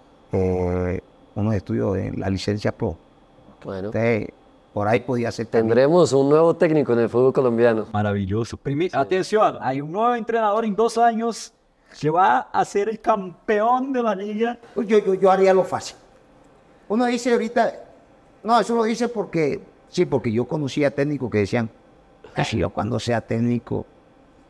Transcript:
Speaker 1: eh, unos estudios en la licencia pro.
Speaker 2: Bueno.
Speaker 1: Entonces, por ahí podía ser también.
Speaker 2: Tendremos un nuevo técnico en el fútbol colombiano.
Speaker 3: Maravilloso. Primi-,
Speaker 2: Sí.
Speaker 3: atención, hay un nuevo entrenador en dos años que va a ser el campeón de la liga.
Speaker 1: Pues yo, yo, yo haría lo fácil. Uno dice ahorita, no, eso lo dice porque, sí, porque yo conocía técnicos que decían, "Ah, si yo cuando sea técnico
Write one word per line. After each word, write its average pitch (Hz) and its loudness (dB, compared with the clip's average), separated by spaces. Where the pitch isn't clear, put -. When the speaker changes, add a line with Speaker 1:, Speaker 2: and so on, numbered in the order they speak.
Speaker 1:
eh, 90 -2
unos 107 0
estudios 110 -2
en 101 -6
la 98 -4
licencia 101 -4
pro. 95 -6
Speaker 2:
Bueno. 98 -10
Speaker 1:
Entonces, 110 -2
por 104 -2
ahí 117 2
podía 120 -4
ser 113 -8
también. 113 0
Speaker 2:
Tendremos 135 4
un 139 4
nuevo 160 4
técnico 156 2
en 117 2
el 113 2
fútbol 127 4
colombiano. 117 2
Speaker 3:
Maravilloso. 104 -2
Primi-, 147 -4
Speaker 2:
Sí. - -6
Speaker 3:
atención, 180 0
hay 131 -4
un 151 -10
nuevo 226 0
entrenador 226 -2
en 208 -2
dos 226 0
años 233 0
que 147 0
va 196 4
a 185 0
ser 202 -2
el 220 -6
campeón 220 -2
de 254 -2
la 220 -2
liga. 214 -4
Speaker 1:
Pues 233 -4
yo, 214 4
yo, 190 2
yo 190 4
haría 190 6
lo 185 4
fácil. - -8
Uno 233 0
dice 240 0
ahorita, 226 0
no, 226 4
eso 226 0
lo 226 2
dice 233 -2
porque, 165 -4
sí, 180 0
porque 123 -2
yo 120 0
conocía 147 0
técnicos 139 -2
que 107 0
decían, 113 0
"Ah, 147 -2
si 113 -4
yo - -2
cuando 113 -4
sea 117 -2
técnico 117 -4